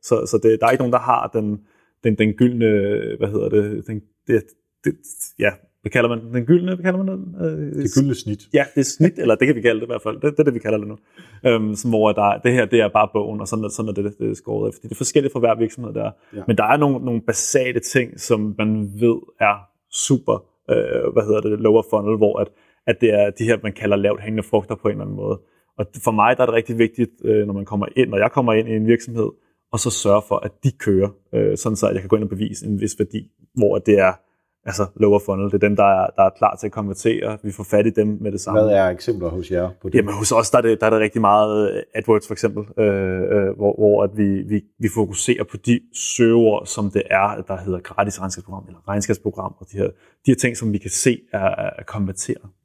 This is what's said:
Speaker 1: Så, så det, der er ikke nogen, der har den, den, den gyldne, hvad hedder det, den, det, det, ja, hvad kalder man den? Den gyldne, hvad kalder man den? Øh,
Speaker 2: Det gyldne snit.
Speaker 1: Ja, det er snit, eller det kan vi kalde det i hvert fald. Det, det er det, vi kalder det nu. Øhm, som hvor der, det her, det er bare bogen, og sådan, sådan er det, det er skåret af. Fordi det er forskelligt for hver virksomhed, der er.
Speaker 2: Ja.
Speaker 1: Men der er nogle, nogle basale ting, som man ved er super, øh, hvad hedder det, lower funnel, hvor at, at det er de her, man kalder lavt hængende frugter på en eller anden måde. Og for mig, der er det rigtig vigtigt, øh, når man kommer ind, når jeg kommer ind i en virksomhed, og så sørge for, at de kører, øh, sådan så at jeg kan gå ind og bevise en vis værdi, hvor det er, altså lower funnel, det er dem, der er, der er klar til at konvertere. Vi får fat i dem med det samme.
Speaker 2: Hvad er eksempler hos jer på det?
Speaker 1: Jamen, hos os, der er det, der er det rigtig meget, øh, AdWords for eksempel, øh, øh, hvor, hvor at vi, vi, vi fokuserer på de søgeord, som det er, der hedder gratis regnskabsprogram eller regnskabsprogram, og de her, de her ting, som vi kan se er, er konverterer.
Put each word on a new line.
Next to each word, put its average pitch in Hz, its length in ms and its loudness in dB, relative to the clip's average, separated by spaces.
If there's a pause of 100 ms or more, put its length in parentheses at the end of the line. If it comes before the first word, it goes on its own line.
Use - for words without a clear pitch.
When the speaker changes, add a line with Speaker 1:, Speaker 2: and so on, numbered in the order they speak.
Speaker 1:
Så, - 240 0
så 113 160 0
det, 110 180 4
der - 60 2
er - 40 4
ikke 127 120 0
nogen, 123 100 0
der 123 60 2
har 120 340 0
den, 104 280 -4 (440)
den, 110 140 2
den 107 140 2
gyldne, 120 340 2 (520)
hvad 98 100 -2
hedder 104 200 -2
det, 104 380 0
den, 107 160 -10 (240)
det, 113 160 2 (420)
det, 143 100 -2 (440)
ja, 104 120 0 (320)
hvad 107 80 -6
kalder 120 180 2
man 117 120 -4
den? 117 140 -14
Den 123 100 -2
gyldne, 180 300 2
hvad 180 100 -10
kalder 185 180 -2
man 190 160 -6
den? 185 220 -14
Øh, 156 320 -6 (100)
Speaker 2:
Det 131 140 -2
gyldne 135 180 2
snit. 107 260 -8 (140)
Speaker 1:
Ja, 139 100 4 (100)
det 143 60 2
er 135 40 4
snit, - 340 2
eller 120 160 4
det 131 120 2
kan 135 100 2
vi 110 40 -6
kalde 110 200 2
det 120 60 -10
i 120 40 -12
hvert 117 120 -8
fald. 110 120 -6
Det, - 80 -12 (100)
det 147 60 -6
er 156 60 4
det, 139 100 2
vi 117 40 -4
kalder 107 200 -2
det 104 100 -8
nu. 104 80 -14 (500)
Øhm, 110 280 2
som 120 160 -4
hvor 107 220 4
der, 101 320 4
det 120 80 4
her, 123 120 4
det 113 160 4
er 107 80 4
bare 104 240 2
bogen, 107 280 -4
og 98 80 -8
sådan, 107 220 -6
sådan 110 180 -8
er 104 40 -6
det, 101 260 -4
det 110 120 -4
er 107 40 -6
skåret 107 340 -6
af. 107 60 -8
Fordi - 140 -20
det 110 60 -10
er - 20 -14
forskelligt 135 360 -6
for 127 80 -8
hver 117 140 -2
virksomhed, 113 400 -8
der 110 100 -8
er. 110 60 -8 (260)
Speaker 2:
Ja. 98 100 -14
Speaker 1:
Men 113 100 0
der 107 80 0
er 127 120 2
nogle, 143 280 -2
nogle 120 220 -4
basale 123 540 -2
ting, - 400 -2
som 107 380 -2
man 107 320 -2 (100)
ved 117 160 4 (240)
er 104 160 2 (360)
super, - 520 -2 (260)
øh, 120 420 -2
hvad 113 140 2
hedder 107 140 2
det, 107 180 -2
lower 110 320 4
funnel, 107 260 0
hvor 104 220 2
at, 104 100 -2 (380)
at 113 140 2
det 110 140 4
er 104 160 4
de 110 140 -6
her, 113 180 2
man 104 100 -6
kalder 101 240 0
lavt 101 260 0
hængende 107 200 -4
frugter 104 320 -2
på 107 140 -4
en 104 40 0
eller 104 120 -8
anden 101 120 -10
måde. 101 240 -6 (380)
Og 104 80 -4 (180)
for 120 60 2
mig, 110 260 4
der 131 60 2
er 123 40 4
det 117 80 -2
rigtig 113 240 -2
vigtigt, 113 320 0 (140)
øh, 107 220 2
når 101 80 -6
man 98 100 -6
kommer 104 220 -4 (100)
ind, 127 140 2
når 101 80 -2
jeg 104 140 2
kommer 120 200 2
ind 110 160 2
i 113 40 -4
en 110 140 0
virksomhed, 117 420 0 (440)
og 110 80 -4
så 120 100 -2
sørge 104 380 2
for, 101 80 0
at - 160 -6 (120)
de 135 140 4
kører, 98 300 2 (260)
øh, 104 220 2
sådan 107 200 -4
så 104 120 0
at 95 60 0
jeg 98 80 -4
kan 98 60 -12
gå 110 80 4
ind 107 80 -2
og 107 60 -6
bevise 101 360 -8
en 104 140 -2
vis 104 180 -4
værdi, - 320 -6 (240)
hvor 101 240 2
det 101 200 6
er, 92 140 6 (520)
altså 98 220 -4 (100)
lower 104 300 4
funnel, 98 200 -2
det 98 80 -4
er 101 40 2 (100)
dem, 104 80 2
der 101 80 4 (200)
er, - 20 -2 (100)
der 101 60 4
er 95 160 6
klar 101 180 2
til 110 100 -10
at 101 60 -6
konvertere. 107 680 -4
Vi 104 100 -8
får 101 120 -12
fat 104 220 4
i 110 40 4
dem 107 300 0
med 104 120 -6
det 98 80 -8
samme. 107 220 2
Speaker 2:
Hvad 107 100 4
er 98 160 4
eksempler 90 400 -4
hos 87 220 -8
jer 90 200 -2 (120)
på 98 60 -8
det? 92 100 -6
Speaker 1:
Jamen, 101 160 0
hos 104 180 -2
os, 110 180 2
der 131 80 4
er 120 40 4
det, 113 180 2
der 110 60 2
er 110 40 6
det 110 100 4
rigtig 107 200 0
meget, 107 560 4
øh, 104 60 -6 (120)
AdWords 107 320 2
for 107 80 -8
eksempel, 104 300 -4 (200)
øh, 95 380 0
øh, 98 340 0
hvor, 101 220 0
hvor 104 260 4
at 98 120 -2
vi, 98 260 2
vi, 101 180 -2 (180)
vi 110 160 -2
fokuserer 110 500 -2
på - 120 -14
de 120 240 0 (140)
søgeord, 113 720 2
som 104 240 -6
det 95 200 -2
er, 98 380 0
der 95 80 -6
hedder 90 240 -6
gratis 101 400 -4
regnskabsprogram 95 480 -12
eller 90 200 -20
regnskabsprogram, 101 720 -4
og 95 140 -20
de 98 60 -12
her, 98 80 -2
de 92 40 -4 (400)
her 127 40 6
ting, 120 220 -2
som 113 160 -4
vi 101 60 -2
kan 95 120 -10
se - 300 0 (120)
er, 107 60 -4 (400)
er - 80 -16
konverterer. 98 640 -6 (120)